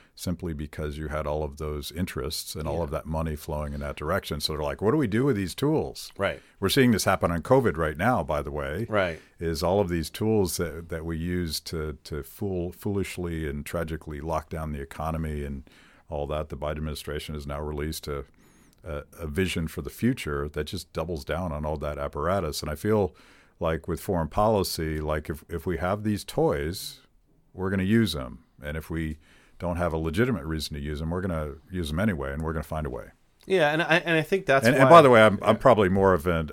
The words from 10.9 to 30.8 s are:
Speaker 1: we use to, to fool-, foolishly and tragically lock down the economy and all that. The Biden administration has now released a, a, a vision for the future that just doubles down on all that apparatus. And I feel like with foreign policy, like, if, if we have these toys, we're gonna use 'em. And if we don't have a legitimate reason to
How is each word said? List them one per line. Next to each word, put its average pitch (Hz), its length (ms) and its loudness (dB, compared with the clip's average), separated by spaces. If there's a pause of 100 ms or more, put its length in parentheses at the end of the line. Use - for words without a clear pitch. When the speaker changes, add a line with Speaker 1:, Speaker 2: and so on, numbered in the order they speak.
Speaker 1:
we 82 140 -4
use 85 420 -2
to, 76 440 -8
to 73 180 -8
fool-, 90 500 -6
foolishly 87 720 -4
and 71 200 -6
tragically 80 560 -6
lock 78 260 -4
down 78 240 -8
the 71 80 -8
economy 78 640 -6
and 69 240 -10 (400)
all 73 200 -6
that. 76 220 -4
The 73 60 -10
Biden 73 160 -6
administration 76 640 -8
has 71 120 -8
now 71 140 -8
released 76 460 -6
a, 71 180 -6 (600)
a, 73 180 -8 (160)
a 85 80 -8
vision 85 400 -2
for 78 160 -8
the 69 80 -8
future 76 580 -2
that 78 160 -6
just - 280 -10
doubles 82 320 -6
down 85 280 -4
on 76 140 -6
all 78 120 -4
that 73 200 -6
apparatus. 76 640 -2
And 78 80 -6
I 76 60 -4
feel 107 380 0 (440)
like 82 280 -2
with 85 140 -4
foreign 85 280 0
policy, 90 720 0
like, 76 300 -4
if, 76 180 -8
if 85 160 -8
we 87 140 -2
have 101 240 -2
these 104 220 -2
toys, 90 760 -2 (560)
we're 92 160 -4
gonna 95 140 0
use 104 320 4
'em. 62 240 -10 (200)
And 76 160 -8
if 78 140 -10
we 80 280 -4 (420)
don't 87 160 -4
have 85 160 0
a 80 40 -2
legitimate 82 480 0
reason 78 300 -6
to 73 80 -8